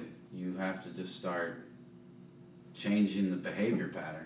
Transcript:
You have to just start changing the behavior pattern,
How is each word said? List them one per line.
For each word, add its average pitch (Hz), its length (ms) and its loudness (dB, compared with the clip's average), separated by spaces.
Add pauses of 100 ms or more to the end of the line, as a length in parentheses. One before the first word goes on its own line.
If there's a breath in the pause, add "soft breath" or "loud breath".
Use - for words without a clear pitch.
(340)
You 92 240 -2
have 95 260 0
to 87 60 -10
just 92 260 -6
start 87 460 -2 (1120)
changing 101 560 6
the 92 80 2
behavior 92 500 2
pattern, - 380 -6